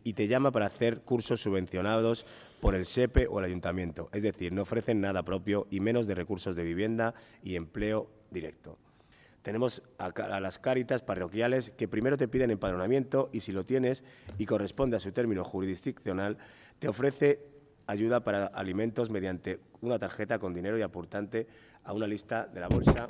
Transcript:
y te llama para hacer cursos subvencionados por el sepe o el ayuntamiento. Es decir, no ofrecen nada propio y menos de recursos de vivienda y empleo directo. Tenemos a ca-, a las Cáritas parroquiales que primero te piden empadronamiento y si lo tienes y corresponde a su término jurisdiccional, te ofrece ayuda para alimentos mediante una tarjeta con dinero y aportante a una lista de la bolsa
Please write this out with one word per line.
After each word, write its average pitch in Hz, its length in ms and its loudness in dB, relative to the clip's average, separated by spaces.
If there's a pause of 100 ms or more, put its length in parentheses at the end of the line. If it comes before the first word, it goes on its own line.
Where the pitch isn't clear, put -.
y 113 100 -2
te 107 140 2
llama 131 240 4
para 113 140 2
hacer 117 360 0
cursos 117 400 0
subvencionados 107 840 2 (360)
por 101 120 4
el 92 120 0
sepe 127 420 4
o 101 120 -2
el 95 60 0
ayuntamiento. 87 640 -4
Es 104 120 -2
decir, 90 300 -2
no 98 100 0
ofrecen 110 380 0
nada 98 220 0
propio 95 460 -2
y 98 100 -2
menos 113 280 2
de 98 80 -2
recursos 90 400 -4
de 85 80 -2
vivienda 110 500 0 (300)
y 92 120 -6
empleo 104 540 -2 (220)
directo. 78 480 -10 (640)
Tenemos 113 400 0 (160)
a 92 140 -6
ca-, 98 220 -4
a 98 40 -2
las 95 180 -4
Cáritas 127 460 0
parroquiales 107 640 0
que - 180 -2
primero 123 300 2
te 135 100 2
piden 123 220 2
empadronamiento 110 840 2
y 113 100 -4
si 101 100 -6
lo 95 120 -2
tienes 127 400 2 (360)
y 104 80 -2
corresponde 110 500 2
a - 20 -2
su 95 120 -4
término 110 320 2
jurisdiccional, 95 920 -2 (420)
te - 80 -4
ofrece 135 580 4 (400)
ayuda 113 380 2
para 101 240 2
alimentos 107 640 -2
mediante 92 480 -2 (220)
una 117 180 0
tarjeta 104 400 -4
con 92 140 -4
dinero 95 260 -2
y - 20 0
aportante 101 640 -4 (360)
a - 100 -10
una 107 140 -2
lista 107 400 -4
de - 140 -12
la 87 60 -4
bolsa 117 420 4